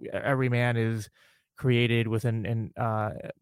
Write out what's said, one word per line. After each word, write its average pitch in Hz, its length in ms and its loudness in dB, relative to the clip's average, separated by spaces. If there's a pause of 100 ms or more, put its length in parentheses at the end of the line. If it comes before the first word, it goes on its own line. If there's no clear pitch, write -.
w-, - 60 -12
every 131 380 0
man 120 280 2
is 113 320 -2 (480)
created 120 500 4
with 113 180 0
an, 113 200 0
an, 113 320 -2
uh, 110 340 -2 (300)